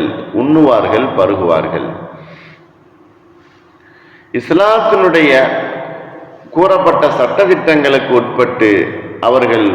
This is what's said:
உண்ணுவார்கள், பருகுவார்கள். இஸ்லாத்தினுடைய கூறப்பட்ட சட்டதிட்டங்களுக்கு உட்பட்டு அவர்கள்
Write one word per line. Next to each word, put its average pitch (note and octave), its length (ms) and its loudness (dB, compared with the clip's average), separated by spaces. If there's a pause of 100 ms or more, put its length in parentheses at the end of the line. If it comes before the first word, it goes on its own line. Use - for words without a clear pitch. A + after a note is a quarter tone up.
(340)
உண்ணுவார்கள், B2 720 2 (100)
பருகுவார்கள். E2+ 720 -2 (2500)
இஸ்லாத்தினுடைய E3 1000 2 (1160)
கூறப்பட்ட F3 580 2
சட்டதிட்டங்களுக்கு C#3 1080 0
உட்பட்டு A#2+ 560 0 (500)
அவர்கள் A#2 540 2